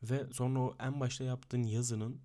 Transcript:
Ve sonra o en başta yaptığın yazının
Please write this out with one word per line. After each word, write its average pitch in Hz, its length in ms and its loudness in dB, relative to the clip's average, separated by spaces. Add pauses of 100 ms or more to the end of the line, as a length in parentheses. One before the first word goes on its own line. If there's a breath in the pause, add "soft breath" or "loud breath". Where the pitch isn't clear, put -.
Ve 127 300 -2
sonra 127 260 2
o 127 200 2
en 135 200 -2
başta 127 240 0
yaptığın 127 400 0
yazının 113 600 0